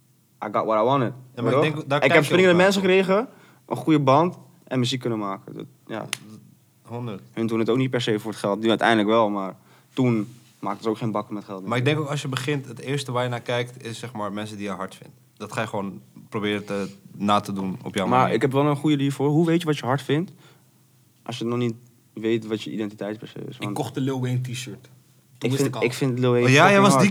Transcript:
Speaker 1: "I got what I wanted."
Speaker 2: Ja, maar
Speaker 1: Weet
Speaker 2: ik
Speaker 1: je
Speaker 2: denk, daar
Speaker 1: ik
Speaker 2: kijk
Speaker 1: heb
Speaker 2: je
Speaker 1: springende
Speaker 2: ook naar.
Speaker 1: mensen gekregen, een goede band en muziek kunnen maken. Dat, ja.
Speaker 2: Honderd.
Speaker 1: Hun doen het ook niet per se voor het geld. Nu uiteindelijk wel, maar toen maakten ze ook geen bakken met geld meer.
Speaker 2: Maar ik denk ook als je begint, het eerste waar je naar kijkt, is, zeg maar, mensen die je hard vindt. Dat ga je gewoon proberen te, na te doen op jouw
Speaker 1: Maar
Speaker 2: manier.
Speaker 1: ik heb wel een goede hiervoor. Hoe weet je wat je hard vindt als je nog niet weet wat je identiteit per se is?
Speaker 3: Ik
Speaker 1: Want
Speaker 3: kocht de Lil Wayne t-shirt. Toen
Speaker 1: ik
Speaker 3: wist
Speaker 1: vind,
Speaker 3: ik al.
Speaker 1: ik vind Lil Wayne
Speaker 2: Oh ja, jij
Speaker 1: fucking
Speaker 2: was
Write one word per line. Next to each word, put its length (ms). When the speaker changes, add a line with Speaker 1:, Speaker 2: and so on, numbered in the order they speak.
Speaker 1:
"I 80
got 120
what 160
I 40
wanted." 280
Speaker 2:
Ja, 80
maar 120
Speaker 1:
Weet 80
Speaker 2:
ik 60
Speaker 1:
je 60
Speaker 2:
denk, 140
daar 140
Speaker 1:
ik 60
Speaker 2:
kijk 40
Speaker 1:
heb 100
Speaker 2:
je 20
Speaker 1:
springende 260
Speaker 2:
ook 60
naar. 80
Speaker 1:
mensen 180
gekregen, 460
een 100
goede 240
band 380
en 140
muziek 220
kunnen 180
maken. 360
Dat, 100
ja. 200
Speaker 2:
Honderd. 380
Speaker 1:
Hun 140
doen 120
het 100
ook 80
niet 140
per 100
se 200
voor 100
het 100
geld. 200
Nu 80
uiteindelijk 400
wel, 220
maar 240
toen 420
maakten 240
ze 60
ook 100
geen 120
bakken 240
met 100
geld 160
meer. 80
Speaker 2:
Maar 100
ik 60
denk 140
ook 100
als 140
je 60
begint, 380
het 120
eerste 340
waar 100
je 60
naar 120
kijkt, 440
is, 140
zeg 140
maar, 200
mensen 240
die 100
je 60
hard 220
vindt. 180
Dat 160
ga 80
je 60
gewoon 340
proberen 360
te, 240
na 240
te 120
doen 320
op 100
jouw 120
Speaker 1:
Maar 120
Speaker 2:
manier. 160
Speaker 1:
ik 80
heb 100
wel 140
een 100
goede 260
hiervoor. 260
Hoe 180
weet 140
je 60
wat 120
je 80
hard 160
vindt 300
als 160
je 60
nog 140
niet 160
weet 340
wat 160
je 80
identiteit 480
per 100
se 100
is? 80
Speaker 3:
Ik 60
Speaker 1:
Want 120
Speaker 3:
kocht 200
de 60
Lil 200
Wayne 200
t-shirt. 420
Toen 80
Speaker 1:
ik 120
Speaker 3:
wist 120
Speaker 1:
vind, 120
Speaker 3:
ik 20
al. 60
Speaker 1:
ik 100
vind 260
Lil 120
Wayne 160
Speaker 2:
Oh 60
ja, 40
jij 60
Speaker 1:
fucking 200
Speaker 2:
was 160